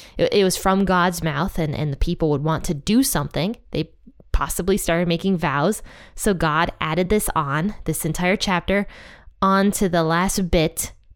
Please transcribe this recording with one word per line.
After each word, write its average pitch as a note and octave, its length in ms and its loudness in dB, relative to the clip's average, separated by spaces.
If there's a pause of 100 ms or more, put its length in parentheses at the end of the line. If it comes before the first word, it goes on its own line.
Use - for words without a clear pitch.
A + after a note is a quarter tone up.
(180)
it, F3 120 2
it G3+ 140 4
was F3+ 140 0
from G3 260 2
God's F3+ 380 2
mouth, D#3+ 360 -2
and, D3+ 160 -2
and D3 160 -4
the C3+ 60 -4
people E3 320 0
would D3 160 0
want D#3+ 200 -2
to F3 100 -2
do G#3 280 2
something. E3+ 540 -2 (140)
They D#3+ 220 -4 (380)
possibly F3+ 460 0
started F3 320 0
making F3 300 0
vows. D#3 440 0 (320)
So G3+ 200 0
God E3 360 0 (120)
added E3+ 260 0
this G#3+ 260 0
on, D#3 500 -2
this - 200 -4
entire F3+ 320 0
chapter, G3 500 0 (540)
onto G3 480 2
the E3+ 160 2
last F3 460 0
bit - 420 0 (240)